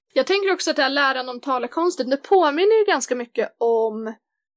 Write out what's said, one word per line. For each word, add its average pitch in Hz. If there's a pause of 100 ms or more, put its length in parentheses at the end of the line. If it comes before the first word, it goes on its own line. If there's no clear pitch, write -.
(120)
Jag 262
tänker 392
också 339
att 294
det 302
här 262
läran 269
om 247
talekonsten, 262
det 269
påminner 359
ju 427
ganska 320
mycket -
om 226 (420)